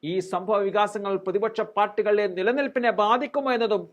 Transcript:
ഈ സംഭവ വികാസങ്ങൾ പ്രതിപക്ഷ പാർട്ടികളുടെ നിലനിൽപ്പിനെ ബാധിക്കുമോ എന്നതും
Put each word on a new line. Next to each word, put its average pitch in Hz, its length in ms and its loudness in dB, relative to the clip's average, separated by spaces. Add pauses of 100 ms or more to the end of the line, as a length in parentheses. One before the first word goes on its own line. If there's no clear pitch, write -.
ഈ 175 160 -4
സംഭവ 190 380 -2
വികാസങ്ങൾ 202 580 0
പ്രതിപക്ഷ 202 460 -2
പാർട്ടികളുടെ 208 680 2
നിലനിൽപ്പിനെ 240 640 0
ബാധിക്കുമോ 247 640 0
എന്നതും 208 400 0